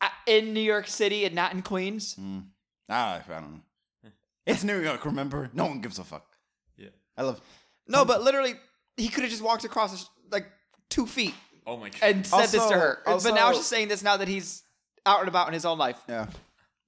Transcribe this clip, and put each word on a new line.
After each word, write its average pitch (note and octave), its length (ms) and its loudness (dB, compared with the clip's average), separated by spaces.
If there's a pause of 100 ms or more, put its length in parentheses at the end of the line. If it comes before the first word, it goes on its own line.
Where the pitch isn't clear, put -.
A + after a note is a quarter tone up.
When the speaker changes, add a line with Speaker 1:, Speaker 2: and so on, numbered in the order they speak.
Speaker 1:
uh, - 80 0 (160)
in A3 260 4
New A3 100 0
York G#3 260 0
City G#3 380 0
and E3 100 -4
not F3 180 0
in F#3 80 -6
Queens. G3+ 580 -6
Speaker 2:
Mm. F#3+ 260 -10 (440)
Ah, G#2 340 -2
I F2 100 -16
don't D2+ 200 -14
know. - 560 -20 (380)
It's - 160 0
New G3+ 180 -2
York, D3+ 240 -4
remember? C#3+ 480 -6
No D#3+ 140 -2
one C#3 140 -8
gives G2+ 180 -10
a F2 40 -12
fuck. D2+ 220 -16 (500)
Speaker 3:
Yeah. G2+ 120 -20 (280)
Speaker 2:
I B2+ 60 -6
love C3 180 -4 (480)
Speaker 1:
No, C4+ 160 4
but A3+ 200 2
literally, C4+ 320 2 (420)
he A3+ 120 -2
coulda B3+ 200 -2
just A3 140 -8
walked A3+ 200 0
across G#3+ 280 -2
the F#3+ 80 -12
sh-, - 100 -16 (220)
like, - 160 -4 (420)
two B3 160 -2
feet G#3 300 -4 (320)
Speaker 3:
Oh A#2+ 100 -8
my G#2+ 120 -14
God. - 120 -16
Speaker 1:
and G3+ 240 4
said G#3 220 6
this F#3+ 60 -4
to A3 80 4
Speaker 2:
Also, G#3+ 140 4
Speaker 1:
her. D#3 300 4
But F#3 200 2 (100)
now A3+ 120 6
Speaker 2:
also B3 120 4
Speaker 1:
she's E4 80 -4
saying A3 220 0
this G3+ 120 -4
now G3+ 160 4
that G3 100 -4
he's F#3+ 360 -6 (420)
out G3 140 6
and F#3+ 100 -2
about F3 200 2
in E3 40 -4
his E3 120 -4
own E3 120 0
life. B2 220 0 (100)
Speaker 2:
Yeah. A2+ 160 -6 (640)